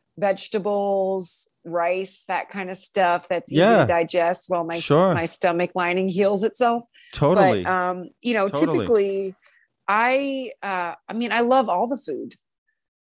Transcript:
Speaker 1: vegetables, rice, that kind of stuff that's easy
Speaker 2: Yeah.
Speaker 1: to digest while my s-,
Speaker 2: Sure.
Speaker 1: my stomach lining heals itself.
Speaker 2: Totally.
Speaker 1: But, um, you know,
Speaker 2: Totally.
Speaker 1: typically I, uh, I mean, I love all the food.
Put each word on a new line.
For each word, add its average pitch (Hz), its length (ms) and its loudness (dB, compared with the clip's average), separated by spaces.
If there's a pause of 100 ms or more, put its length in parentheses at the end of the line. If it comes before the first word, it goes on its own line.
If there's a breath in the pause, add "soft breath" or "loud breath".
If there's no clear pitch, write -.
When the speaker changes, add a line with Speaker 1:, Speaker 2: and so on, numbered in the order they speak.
(180)
Speaker 1:
vegetables, 196 1300 -2 (160)
rice, 175 640 -4
that 180 200 -4
kind 190 220 -8
of 185 60 -10
stuff 175 520 0
that's 170 240 -4
easy 147 80 4
Speaker 2:
Yeah. 214 200 6
Speaker 1:
to 131 60 4
digest 170 600 0
while 175 160 -2
my 165 120 -6
s-, 165 80 -6
Speaker 2:
Sure. 175 300 4
Speaker 1:
my 165 100 0
stomach 175 500 0
lining 185 340 0
heals 196 360 0
itself. 233 400 0 (280 soft breath)
Speaker 2:
Totally. 175 520 4
Speaker 1:
But, 180 60 0
um, 180 340 -2 (180)
you 240 120 -2
know, 202 120 2
Speaker 2:
Totally. 202 320 0
Speaker 1:
typically 196 560 0 (540 soft breath)
I, 254 640 0 (100)
uh, 180 320 -6 (140)
I - 40 -10
mean, 226 200 -4
I 226 80 2
love 240 280 2
all 190 200 0
the 262 80 -4
food. - 380 -10 (680)